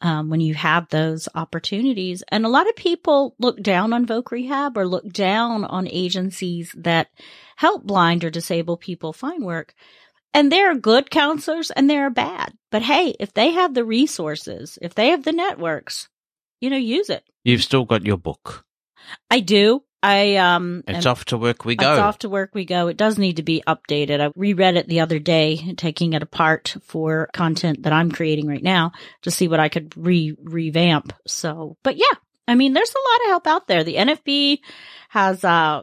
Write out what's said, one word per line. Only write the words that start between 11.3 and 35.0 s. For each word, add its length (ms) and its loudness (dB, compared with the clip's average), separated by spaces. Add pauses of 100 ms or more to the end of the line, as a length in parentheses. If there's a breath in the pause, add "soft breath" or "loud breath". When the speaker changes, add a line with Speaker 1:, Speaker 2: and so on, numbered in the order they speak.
Speaker 1:
and 180 4
there 160 2
are 60 0
bad. 420 -4 (180)
But 100 0
hey, 380 2
if 140 -8
they 180 2
have 220 0
the 120 0
resources, 960 -4
if 140 -10
they 140 2
have 140 2
the 80 -2
networks, 800 -4 (500)
you 100 -2
know, 80 0
use 320 -2
it. 140 -6 (200)
Speaker 2:
You've 200 2
still 220 2
got 200 0
your 120 2
book. 460 -10 (680 loud breath)
Speaker 1:
I 80 4
do. 440 4 (200)
I, 320 4
um, 520 2
Speaker 2:
It's 180 -2
Speaker 1:
am 60 2
Speaker 2:
off 140 -6
to 120 -4
work 260 -2
we 120 -2
Speaker 1:
It's 80 0
Speaker 2:
go. 160 4
Speaker 1:
off 200 0
to 100 -10
work 240 -4
we 120 -6
go. 240 0
It 80 -6
does 200 2
need 200 0
to 60 -4
be 240 -2
updated. 520 -2
I 160 0
reread 420 2
it 100 -2
the 120 0
other 200 0
day, 580 0
taking 360 -2
it 100 -2
apart 600 0
for 500 -4
content 500 -2
that 100 0
I'm 180 2
creating 360 -2
right 140 -6
now 300 2 (320 loud breath)
to 80 -4
see 160 0
what 120 2
I 100 4
could 260 -8
re-, 480 0
revamp. 680 0 (140)
So, 560 -8
but 140 -2
yeah, 60 2 (440)
I 80 2
mean, 180 4
there's 200 0
a 180 0
lot 140 2
of 40 2
help 180 0
out 200 0
there. 160 2
The 140 -6
N 120 2
F 140 -2
B 380 0 (480 loud breath)